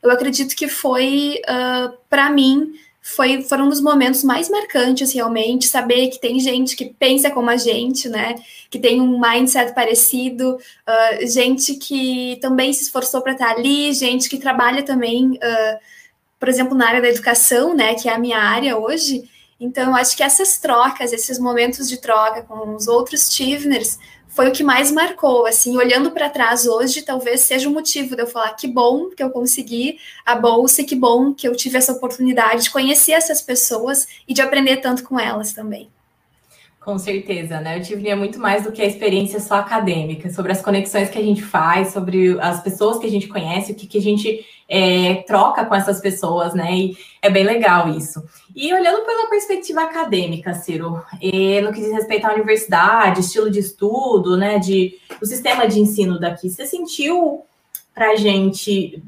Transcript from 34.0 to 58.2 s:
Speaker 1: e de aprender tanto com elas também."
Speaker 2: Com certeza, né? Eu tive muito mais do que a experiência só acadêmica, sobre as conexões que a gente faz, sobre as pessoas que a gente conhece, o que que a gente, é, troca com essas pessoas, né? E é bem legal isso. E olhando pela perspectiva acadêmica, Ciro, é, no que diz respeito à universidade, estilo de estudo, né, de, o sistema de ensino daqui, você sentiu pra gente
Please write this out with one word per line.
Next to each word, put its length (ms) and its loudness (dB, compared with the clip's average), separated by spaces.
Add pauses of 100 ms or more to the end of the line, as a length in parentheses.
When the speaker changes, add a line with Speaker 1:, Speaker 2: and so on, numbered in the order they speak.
Speaker 1:
e 80 -4
de 80 2
aprender 360 2
tanto 260 -2
com 160 -4
elas 320 -4
também." 360 -12 (920)
Speaker 2:
Com 180 -6
certeza, 640 -6
né? 180 -6
Eu 40 -8
tive 320 -4
muito 240 -4
mais 260 0
do 80 -6
que 100 -4
a 20 2
experiência 560 0
só 140 -2
acadêmica, 760 -2
sobre 220 -4
as 80 -2
conexões 480 -2
que 80 -10
a 60 -2
gente 180 0
faz, 520 0
sobre 480 2
as 200 -2
pessoas 380 0
que 80 -6
a 40 -2
gente 160 -2
conhece, 460 -6
o 20 -6
que 120 -16
que 100 -6
a 60 0
gente, 420 0 (240)
é, 580 2
troca 380 2
com 100 -2
essas 260 0
pessoas, 520 -2
né? 240 -2
E 220 -2 (240)
é 80 4
bem 140 2
legal 440 4
isso. 340 -6 (320)
E 180 -4
olhando 320 2
pela 240 -2
perspectiva 540 -2
acadêmica, 720 -4
Ciro, 480 -8 (180)
é, 400 0
no 120 -2
que 80 -8
diz 100 -4
respeito 360 -2
à 60 2
universidade, 880 2
estilo 300 0
de 80 0
estudo, 800 0
né, 220 2
de, 380 0 (240)
o 60 -6
sistema 400 0
de 140 2
ensino 400 2
daqui, 280 -4
você 160 -10
sentiu 800 -2 (500)
pra 220 2
gente 920 0